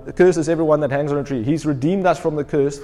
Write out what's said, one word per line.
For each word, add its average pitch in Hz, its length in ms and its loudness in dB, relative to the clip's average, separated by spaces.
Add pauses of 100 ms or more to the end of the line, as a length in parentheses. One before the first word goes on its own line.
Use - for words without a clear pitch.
(180)
cursed 175 200 6
is 156 120 -2
everyone 156 320 2
that 139 100 -2
hangs 143 220 -2
on 143 40 0
a 143 60 -2
tree." 127 200 -4
He's 143 220 -2
redeemed 156 400 0
us 165 140 2
from 160 160 -2
the 147 80 -2
curse, 143 400 -2